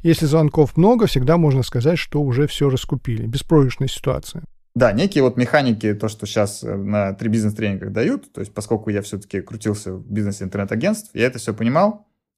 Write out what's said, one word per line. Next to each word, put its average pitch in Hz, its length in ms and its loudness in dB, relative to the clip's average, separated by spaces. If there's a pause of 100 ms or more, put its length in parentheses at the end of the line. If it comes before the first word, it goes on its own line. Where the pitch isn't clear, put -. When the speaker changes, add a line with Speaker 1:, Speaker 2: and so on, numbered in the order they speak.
Speaker 1:
Если 165 240 4
звонков 151 520 4
много, 220 280 6
всегда 143 320 2
можно 139 240 4
сказать, 135 380 0
что 147 240 -4
уже 139 240 0
всё 143 240 0
раскупили. 117 560 -4
Беспроигрышная 135 600 2
ситуация. - 560 -6 (320)
Speaker 2:
Да, 120 160 4
некие 147 320 2
вот 127 120 2
механики, 120 580 2
то, 104 140 -4
что 104 180 -8
щас, 101 380 -2
э, 107 120 -6
на 98 380 -2
три 113 160 -6
бизнес-тренингах 104 640 -2
дают, 139 400 -4
то - 80 -14
есть 98 140 -10
поскольку 110 360 -4
я 101 120 -2
всё-таки 98 400 -10
крутился 104 520 -6
в 92 160 -14
бизнесе 101 340 -4
интернет-агентств, 113 680 -4
я 117 120 0
это 123 140 -2
всё 110 140 -6
понимал, 151 540 0 (300)